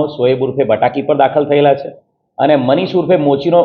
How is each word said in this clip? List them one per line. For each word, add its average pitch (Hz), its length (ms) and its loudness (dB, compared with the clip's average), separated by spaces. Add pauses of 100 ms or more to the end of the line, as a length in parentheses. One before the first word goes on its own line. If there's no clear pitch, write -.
(160)
શોએબ 127 300 0
ઉર્ફે 127 180 -2
બટાકી 120 440 -2
પર 151 160 0
દાખલ 139 260 0
થયેલા 143 260 2
છે 139 140 -8 (480)
અને 143 180 2
મનીષ 143 400 -2
ઉર્ફે 165 220 2
મોચીનો 151 480 0